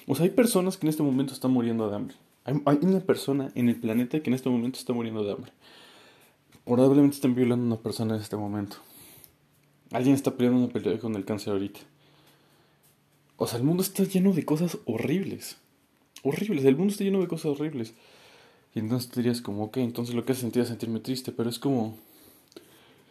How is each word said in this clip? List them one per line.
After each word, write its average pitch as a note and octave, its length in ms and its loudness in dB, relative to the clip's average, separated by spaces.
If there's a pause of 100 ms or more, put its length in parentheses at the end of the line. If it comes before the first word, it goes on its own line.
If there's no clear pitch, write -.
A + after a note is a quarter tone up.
o C3 80 2
sea, D#3+ 100 4
hay F#3 60 4
personas F#3 460 4
que - 80 -4
en D#3 40 4
este D#3 140 0
momento C3+ 300 0
están C3 180 -2
muriendo A#2 380 2
de G2+ 60 -4
hambre. G#2 200 -8 (280)
Hay, C#3+ 220 -2
hay C#3+ 160 4
una F#3 180 4
persona C3+ 540 0
en A#2+ 160 2
el A2 60 2
planeta A#2+ 460 -2
que C3+ 80 -4
en B2 40 2
este C3 160 -2
momento B2 300 -2
está - 140 -6
muriendo A2+ 300 -4
de G2+ 80 -2
hambre. G2+ 200 -10 (1120)
Probablemente C3+ 500 6
estén B2 200 0
violando B2 280 2
a A#2+ 40 0
una A2+ 100 0
persona A2 380 -4
en G#2+ 60 -4
este G#2 160 -8
momento. G#2 400 -6 (1120)
Alguien B2+ 240 4
está C3+ 200 -2
peleando B2 280 2
una - 80 -2
pelea G#2 280 -2
con A2 160 -4
el F#2+ 100 -6
cáncer G#2 280 -4
ahorita. G2+ 260 -4 (1600)
O A#2 100 -2
sea, A#2+ 100 -6
el A#2+ 60 -2
mundo E3+ 200 2
está - 200 0
lleno F#3+ 300 4
de D#3 120 0
cosas E3 400 0
horribles. A#2+ 720 -4 (640)
Horribles, C#3+ 420 0
el C3+ 120 8
mundo G3 140 2
está G3+ 120 -4
lleno G3 160 2
de F3 80 0
cosas D#3+ 200 -4
horribles. C#3+ 460 -4 (800)
Y A2+ 60 -4
entonces A#2+ 300 -2
te B2+ 100 -6
dirías A#2+ 220 0
como, G#2 240 -4
ok, A2 120 -8
entonces A#2+ 380 -4
lo A#2 80 -2
que C3 80 -2
hace A#2+ 100 -2
sentido A#2+ 220 0
es A#2 60 -2
sentirme A2+ 320 -6
triste, - 320 -6
pero A#2+ 160 -2
es A#2+ 100 -8
como... A#2 380 -2 (1120)